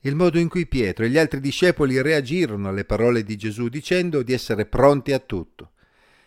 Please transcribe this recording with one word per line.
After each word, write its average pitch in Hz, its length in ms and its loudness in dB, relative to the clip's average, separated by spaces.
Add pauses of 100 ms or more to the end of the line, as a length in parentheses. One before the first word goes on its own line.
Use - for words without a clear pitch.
il 139 160 -4
modo 170 240 2
in 170 80 0
cui 175 180 -4
Pietro 110 380 -2
e 117 60 0
gli 139 80 2
altri 156 200 2
discepoli 139 640 2
reagirono 131 680 0
alle 98 140 -4
parole 113 380 2
di 104 140 -8
Gesù, 110 320 -6
dicendo 151 560 -2
di 120 80 -2
essere 107 340 -2
pronti 139 460 4
a 131 80 0
tutto. - 540 -12 (520)